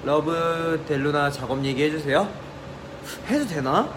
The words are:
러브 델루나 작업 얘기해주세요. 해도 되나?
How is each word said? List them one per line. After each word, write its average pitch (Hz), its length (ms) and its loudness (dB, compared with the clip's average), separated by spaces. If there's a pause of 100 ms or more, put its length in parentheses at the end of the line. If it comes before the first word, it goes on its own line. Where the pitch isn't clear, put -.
러브 165 800 2
델루나 143 440 2
작업 135 340 -2
얘기해주세요. 151 640 2 (1000)
해도 285 180 2
되나? 156 500 2